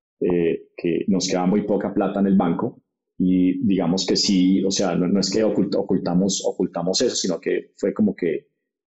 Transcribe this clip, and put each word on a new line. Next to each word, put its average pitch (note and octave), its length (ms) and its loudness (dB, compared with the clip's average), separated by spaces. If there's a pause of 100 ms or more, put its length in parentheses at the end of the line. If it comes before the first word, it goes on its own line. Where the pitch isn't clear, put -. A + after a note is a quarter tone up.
(200)
eh, E2+ 560 0
que E2+ 320 -2
nos F#2 200 0
quedaba F2+ 200 0
muy G2+ 140 2
poca G2+ 320 -2
plata G2 260 0
en G2 80 2
el G2 80 4
banco F#2+ 460 0 (360)
y F#2 480 2
digamos F#2 400 0
que G#2 120 0
sí, F#2+ 460 2
o G2 80 0
sea, F#2+ 240 -2
no, F2 120 0
no G2 120 2
es F#2 120 -2
que A2 120 0
ocult-, G2 340 0
ocultamos, F#2 680 0
ocultamos F#2 560 -2
eso, A2 140 0
sino E2+ 240 -4
que F#2 380 -4
fue G2 160 -2
como G#2 220 0
que - 340 -4 (380)